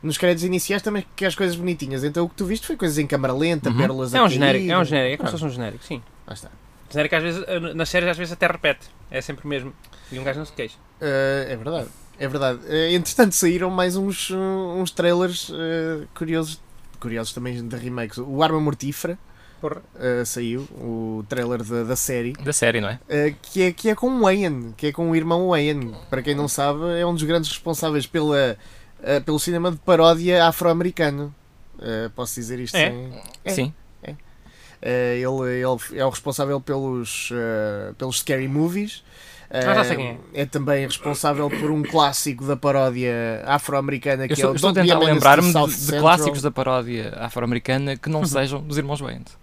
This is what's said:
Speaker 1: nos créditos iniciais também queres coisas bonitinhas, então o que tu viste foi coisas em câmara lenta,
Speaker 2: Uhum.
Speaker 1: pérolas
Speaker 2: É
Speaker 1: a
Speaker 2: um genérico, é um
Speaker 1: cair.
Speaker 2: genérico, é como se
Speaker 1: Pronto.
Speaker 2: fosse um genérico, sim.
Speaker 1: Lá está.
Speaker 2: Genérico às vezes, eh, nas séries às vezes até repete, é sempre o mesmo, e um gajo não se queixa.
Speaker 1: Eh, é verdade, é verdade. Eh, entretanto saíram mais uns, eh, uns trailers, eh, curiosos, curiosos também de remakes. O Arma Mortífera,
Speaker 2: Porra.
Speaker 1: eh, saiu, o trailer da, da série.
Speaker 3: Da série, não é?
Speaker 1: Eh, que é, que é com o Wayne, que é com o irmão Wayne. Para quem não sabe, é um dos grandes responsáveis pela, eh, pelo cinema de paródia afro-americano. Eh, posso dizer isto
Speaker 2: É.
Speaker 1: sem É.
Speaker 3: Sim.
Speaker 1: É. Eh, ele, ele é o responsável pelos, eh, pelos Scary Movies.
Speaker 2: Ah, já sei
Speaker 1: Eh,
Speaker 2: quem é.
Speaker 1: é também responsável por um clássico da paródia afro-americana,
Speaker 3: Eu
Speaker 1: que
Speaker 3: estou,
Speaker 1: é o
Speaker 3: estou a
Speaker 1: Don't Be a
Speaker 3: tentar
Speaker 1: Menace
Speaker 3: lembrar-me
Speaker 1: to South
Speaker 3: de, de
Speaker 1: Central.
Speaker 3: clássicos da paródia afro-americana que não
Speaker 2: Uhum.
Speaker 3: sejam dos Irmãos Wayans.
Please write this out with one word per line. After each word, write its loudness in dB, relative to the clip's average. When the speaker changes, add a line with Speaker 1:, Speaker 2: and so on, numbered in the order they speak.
Speaker 1:
nos -2
créditos 4
iniciais 0
também -2
queres 0
coisas 0
bonitinhas, -4
então 0
o -4
que -20
tu -2
viste -4
foi -4
coisas 0
em 0
câmara 0
lenta, 0
Speaker 2:
Uhum. 2
Speaker 1:
pérolas 0
Speaker 2:
É 4
Speaker 1:
a 8
Speaker 2:
um 6
genérico, 4
é 2
um 4
Speaker 1:
cair. 4
Speaker 2:
genérico, 2
é -4
como -2
se -2
Speaker 1:
Pronto. -6
Speaker 2:
fosse -4
um -4
genérico, -8
sim. -10
Speaker 1:
Lá -14
está. -14
Speaker 2:
Genérico 0
às 2
vezes, -4
eh, -2
nas -2
séries 2
às 0
vezes -8
até 0
repete, 0
é -4
sempre -12
o -8
mesmo, -6
e -12
um -10
gajo -4
não -8
se -20
queixa. -10
Speaker 1:
Eh, 0
é -6
verdade, -6
é -4
verdade. -2
Eh, 2
entretanto 4
saíram 2
mais 0
uns, -4
eh, -6
uns -2
trailers, 0
eh, -4
curiosos, -4
curiosos -6
também -8
de -8
remakes. -8
O -2
Arma 2
Mortífera, -4
Speaker 2:
Porra. -8
Speaker 1:
eh, 0
saiu, -4
o -6
trailer -2
da, -2
da -2
série. -2
Speaker 3:
Da -6
série, 2
não -2
é? -8
Speaker 1:
Eh, 2
que -2
é, 4
que -2
é 4
com 0
o 0
Wayne, 2
que -4
é -2
com -2
o 4
irmão 2
Wayne. 0
Para -2
quem 0
não 0
sabe, 0
é 2
um 0
dos -2
grandes 0
responsáveis -2
pela, 2
eh, 2
pelo 0
cinema 0
de -8
paródia 6
afro-americano. 0
Eh, -6
posso -8
dizer -8
isto -4
Speaker 2:
É. 4
Speaker 1:
sem -10
É. -4
Speaker 3:
Sim. 0
Speaker 1:
É. -12
Eh, 0
ele, -2
ele -2
é 2
o 2
responsável -2
pelos, -4
eh, -4
pelos -4
Scary -2
Movies. -2
Speaker 2:
Ah, 0
já 4
sei 0
Speaker 1:
Eh, -2
Speaker 2:
quem -4
é. -2
Speaker 1:
é -2
também 0
responsável 0
por -2
um 2
clássico 2
da 0
paródia 0
afro-americana, 0
Speaker 3:
Eu -4
Speaker 1:
que 2
Speaker 3:
estou, 2
Speaker 1:
é 0
o 0
Speaker 3:
estou 4
a 2
Speaker 1:
Don't 4
Be 8
a 8
Speaker 3:
tentar 6
Speaker 1:
Menace 6
Speaker 3:
lembrar-me 8
Speaker 1:
to 4
South 4
Speaker 3:
de, -2
de -6
Speaker 1:
Central. 0
Speaker 3:
clássicos 6
da 0
paródia -2
afro-americana -2
que -8
não 0
Speaker 2:
Uhum. 0
Speaker 3:
sejam 0
dos -6
Irmãos -2
Wayans. -12